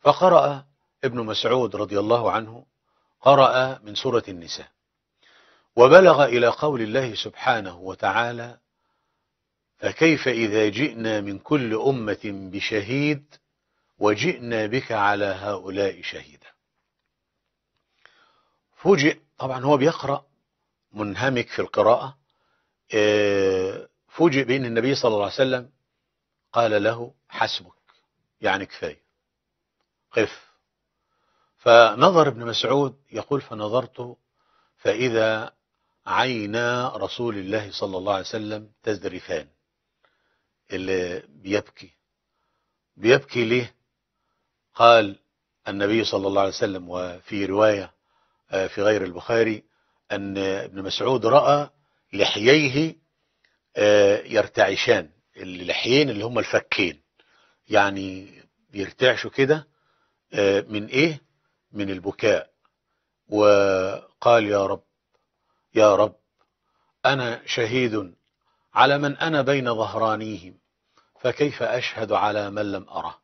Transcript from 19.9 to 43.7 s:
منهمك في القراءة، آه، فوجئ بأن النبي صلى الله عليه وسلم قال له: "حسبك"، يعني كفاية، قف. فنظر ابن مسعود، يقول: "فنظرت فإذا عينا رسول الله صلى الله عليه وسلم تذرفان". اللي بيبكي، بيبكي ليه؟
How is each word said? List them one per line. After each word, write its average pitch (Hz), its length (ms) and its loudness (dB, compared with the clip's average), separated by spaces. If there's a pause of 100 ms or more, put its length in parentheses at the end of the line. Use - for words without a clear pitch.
منهمك 107 560 -4
في - 120 -8
القراءة، 110 580 0 (760)
آه، 101 960 0 (200)
فوجئ 139 340 0
بأن 127 220 -2
النبي 117 300 -2
صلى 123 140 0
الله 104 140 0
عليه 98 100 -6
وسلم 127 360 -2 (840)
قال 107 300 0
له: 117 300 -4 (160)
"حسبك"، - 440 -6 (680)
يعني 98 240 -2
كفاية، 78 360 -12 (1120)
قف. - 420 -4 (1040)
فنظر 123 680 6
ابن 117 180 -6
مسعود، 131 500 -2 (160)
يقول: 127 300 -6
"فنظرت 117 760 -8 (600)
فإذا 110 760 -2 (540)
عينا 120 880 -2
رسول 107 420 -6
الله 101 340 -6
صلى 98 260 -8
الله 98 160 -4
عليه 92 120 -4
وسلم 107 460 -10 (120)
تذرفان". 87 640 -8 (1200)
اللي 92 560 -6
بيبكي، 95 640 -8 (1040)
بيبكي 120 480 2
ليه؟ 120 300 -4 (1000)